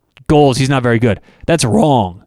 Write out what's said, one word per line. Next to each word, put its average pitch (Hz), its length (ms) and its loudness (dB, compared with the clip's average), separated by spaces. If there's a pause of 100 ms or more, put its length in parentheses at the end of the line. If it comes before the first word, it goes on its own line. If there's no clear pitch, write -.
(260)
goals, 147 300 2
he's 135 140 -2
not 135 120 -2
very 117 160 0
good." 113 220 -2 (260)
That's 160 200 -2
wrong. 107 600 -2